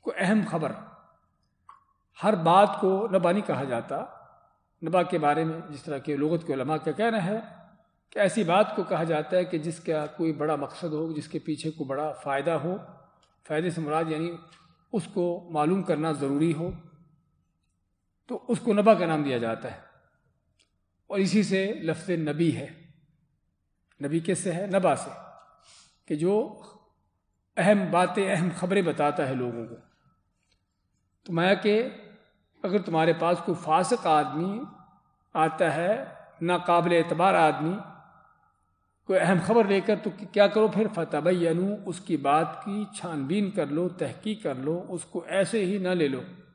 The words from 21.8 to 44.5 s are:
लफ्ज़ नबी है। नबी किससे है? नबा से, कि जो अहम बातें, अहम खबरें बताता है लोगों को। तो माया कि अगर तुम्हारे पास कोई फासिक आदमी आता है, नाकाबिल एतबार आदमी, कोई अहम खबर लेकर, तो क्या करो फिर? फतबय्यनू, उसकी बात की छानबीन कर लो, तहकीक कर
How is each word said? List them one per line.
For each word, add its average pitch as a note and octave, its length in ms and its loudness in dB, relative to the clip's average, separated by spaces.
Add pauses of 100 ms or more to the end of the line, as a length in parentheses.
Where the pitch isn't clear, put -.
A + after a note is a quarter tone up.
लफ्ज़ D#3+ 280 -2
नबी D#3 380 0
है। A#2+ 180 -4 (1300)
नबी D3+ 180 -2
किससे F3+ 320 -2
है? F3 180 -4
नबा F3+ 240 4
से, - 160 -6 (1000)
कि D#3 80 -2
जो G3+ 440 0 (960)
अहम F#3+ 340 4
बातें, F#3 420 2
अहम E3+ 180 0
खबरें F3+ 340 0
बताता D3 400 0
है C3 100 -2
लोगों A#2+ 320 -4
को। A#2 80 -16 (1500)
तो F3+ 60 -8
माया F3+ 220 4
कि G#3 240 2 (880)
अगर F#3+ 160 0
तुम्हारे E3 320 2
पास E3+ 280 0
कोई F3+ 140 -2
फासिक F3 520 0
आदमी D#3+ 600 0 (680)
आता D#3+ 360 2
है, F3 480 -2 (240)
नाकाबिल F3 500 2
एतबार E3+ 420 4
आदमी, D#3+ 420 2 (1300)
कोई F#3+ 100 2
अहम F3 240 4
खबर A3+ 260 4
लेकर, G3 320 2
तो G#3+ 120 -4
क्या G3+ 360 2
करो G#3+ 220 4
फिर? F#3+ 200 2
फतबय्यनू, E3+ 880 0
उसकी F#3 400 -6
बात D3 480 0
की G#3 220 -4 (100)
छानबीन F3 540 -2
कर D#3 180 -2
लो, E3 200 -2
तहकीक F3+ 540 -6
कर C#3+ 140 -4